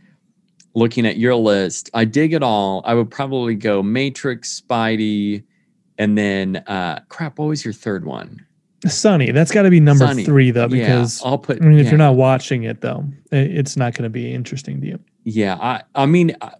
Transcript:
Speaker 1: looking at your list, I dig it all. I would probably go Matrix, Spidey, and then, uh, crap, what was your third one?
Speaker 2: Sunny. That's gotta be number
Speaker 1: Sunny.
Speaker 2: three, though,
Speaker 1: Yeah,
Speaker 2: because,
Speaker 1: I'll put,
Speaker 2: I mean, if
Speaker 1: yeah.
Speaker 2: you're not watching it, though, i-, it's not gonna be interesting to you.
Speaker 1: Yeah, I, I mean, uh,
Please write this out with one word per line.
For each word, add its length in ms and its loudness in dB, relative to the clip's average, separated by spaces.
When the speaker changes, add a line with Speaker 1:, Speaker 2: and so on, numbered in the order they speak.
Speaker 1:
looking 320 -2
at 100 -4
your 180 0
list, 580 -2
I 120 0
dig 280 0
it 100 -2
all. 420 -2
I 80 -2
would 160 0
probably 460 -6
go 260 -2
Matrix, 800 -6
Spidey, 840 -2
and 200 0
then, 400 -2
uh, 320 -6
crap, 300 -10
what 80 -4
was 180 -6
your 80 -8
third 320 -8
one? 400 -14
Speaker 2:
Sunny. 440 2
That's 200 2
gotta 180 4
be 100 8
number 260 6
Speaker 1:
Sunny. 200 0
Speaker 2:
three, 260 4
though, 160 0
Speaker 1:
Yeah, 180 0
Speaker 2:
because, 400 0
Speaker 1:
I'll 120 0
put, 240 -6
Speaker 2:
I 40 2
mean, 140 8
if 60 6
Speaker 1:
yeah. 60 0
Speaker 2:
you're 60 6
not 180 6
watching 480 0
it, 180 -8
though, 240 -6
i-, 60 -2
it's 400 -2
not 180 -2
gonna 140 -6
be 240 -8
interesting 480 -10
to 60 -8
you. 120 -12
Speaker 1:
Yeah, 340 -2
I, 220 -4
I 100 2
mean, 360 2
uh, 180 -14